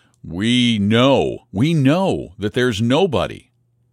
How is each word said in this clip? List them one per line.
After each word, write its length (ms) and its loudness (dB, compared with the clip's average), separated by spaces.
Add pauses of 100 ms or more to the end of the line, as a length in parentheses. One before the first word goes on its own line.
(240)
we 560 0
know, 720 2
we 220 0
know 680 0
that 140 -4
there's 280 0
nobody, 720 -2 (420)